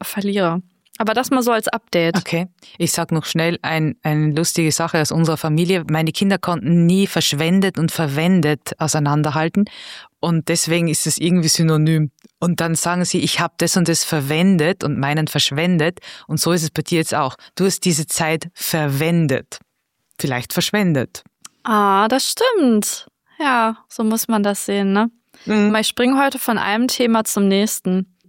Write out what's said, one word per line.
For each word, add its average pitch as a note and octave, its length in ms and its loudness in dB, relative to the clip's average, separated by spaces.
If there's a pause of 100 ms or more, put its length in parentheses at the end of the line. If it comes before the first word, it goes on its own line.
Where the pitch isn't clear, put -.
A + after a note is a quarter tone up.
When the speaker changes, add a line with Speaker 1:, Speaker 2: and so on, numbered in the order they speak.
Speaker 1:
verliere. G3 580 -2 (360)
Aber A3 180 -2
das B3+ 160 -2
mal C4 100 2
so A#3+ 100 0
als A3 160 0
Update. E3+ 500 -2
Speaker 2:
Okay. F3 300 -2 (300)
Ich E3+ 140 -2
sag E3+ 200 -4
noch D#3+ 140 -2
schnell E3 380 -2
ein, D#3 400 -2
eine D3+ 320 0
lustige D#3+ 360 0
Sache E3 300 0
aus D3 100 0
unserer E3 260 2
Familie. E3+ 520 0
Meine D#3+ 220 0
Kinder G3 260 0
konnten E3+ 480 2
nie F#3+ 220 4
verschwendet E3+ 720 0
und D#3+ 120 0
verwendet D#3 840 0
auseinanderhalten. D3+ 880 0 (540)
Und E3 300 0
deswegen E3 400 0
ist - 180 -2
es D3 100 -2
irgendwie E3 300 2
synonym. D#3 640 2 (280)
Und F3 200 0
dann E3 160 0
sagen F3 300 -2
sie, F#3 160 -2
"Ich - 180 -2
hab E3+ 180 -4
das E3+ 200 0
und F3 100 4
das E3 160 0
verwendet" D#3+ 800 2
und C3 160 -2
meinen D3+ 280 0
verschwendet. E3 720 0 (280)
Und D#3 120 -4
so E3 120 0
ist F3 100 2
es D#3+ 80 -4
bei - 140 -4
dir E3 160 0
jetzt - 160 -2
auch. C#3 200 -2 (200)
Du F3+ 100 0
hast F#3 200 -2
diese D#3+ 200 0
Zeit D#3+ 480 -4
verwendet. D#3 1040 0 (600)
Vielleicht B2 340 -4
verschwendet. F3 720 -2 (400)
Speaker 1:
Ah, G#3 460 2
das C4 200 0
stimmt. D4+ 800 0 (320)
Ja, A#3+ 380 0 (100)
so - 160 -6
muss A3 240 0
man G#3+ 160 0
das G3+ 240 -2
sehen, G3+ 260 0
ne? A3 160 2 (360)
Speaker 2:
Mhm. G#3 240 2
Speaker 1:
Aber G#3+ 100 2
ich A3 80 -2
spring C4 320 0
heute C4+ 180 0
von A3+ 220 -2
einem A3 280 0
Thema A3+ 360 2
zum G3+ 240 0
nächsten. F#3+ 580 0 (240)